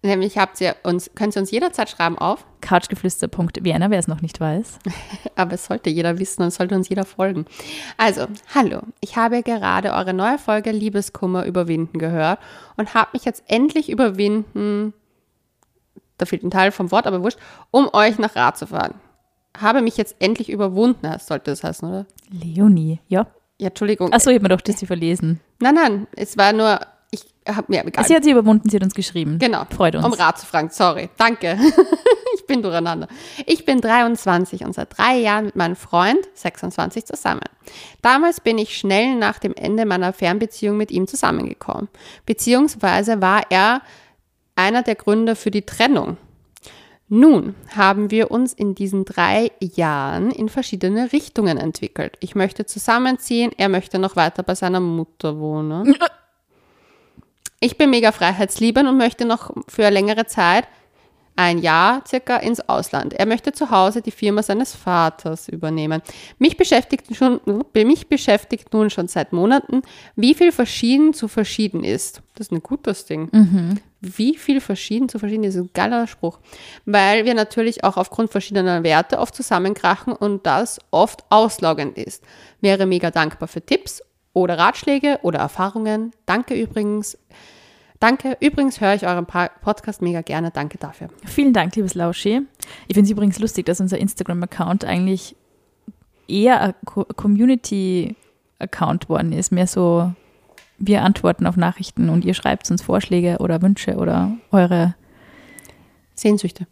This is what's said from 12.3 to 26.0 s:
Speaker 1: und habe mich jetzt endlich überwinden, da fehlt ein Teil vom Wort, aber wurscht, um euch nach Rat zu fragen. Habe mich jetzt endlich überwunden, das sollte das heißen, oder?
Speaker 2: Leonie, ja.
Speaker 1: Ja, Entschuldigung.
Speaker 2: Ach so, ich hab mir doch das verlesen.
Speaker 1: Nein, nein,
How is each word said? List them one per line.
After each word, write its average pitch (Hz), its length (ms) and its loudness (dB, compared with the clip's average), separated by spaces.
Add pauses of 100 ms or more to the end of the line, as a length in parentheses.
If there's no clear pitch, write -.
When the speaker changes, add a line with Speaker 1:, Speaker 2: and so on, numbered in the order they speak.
Speaker 1:
und 208 180 -6
habe 220 180 2
mich 254 120 -8
jetzt - 220 -6
endlich 294 420 2
überwinden, 208 1040 -2 (1300)
da - 80 -2
fehlt 185 160 -6
ein 180 80 -4
Teil 190 220 2
vom 180 180 -6
Wort, 220 160 2
aber 185 160 -2
wurscht, 226 160 -4 (320)
um 269 220 4
euch 214 260 4
nach 214 180 -2
Rat 123 220 0
zu 160 80 -12
fragen. - 280 -6 (680)
Habe 226 220 2
mich 226 140 -2
jetzt - 220 -4
endlich 214 320 -2
überwunden, 202 520 0
das - 240 -8
sollte 147 240 -6
das 139 140 -6
heißen, 165 240 -8
oder? 190 180 -8 (240)
Speaker 2:
Leonie, 170 760 2
ja. 196 180 0 (320)
Speaker 1:
Ja, 190 100 -4
Entschuldigung. 202 440 -2
Speaker 2:
Ach 226 80 6
so, 262 100 4
ich 254 60 8
hab 208 60 4
mir 196 60 2
doch 185 140 2
das - 200 -4
verlesen. 170 580 -2 (200)
Speaker 1:
Nein, 262 140 4
nein, 226 320 2 (100)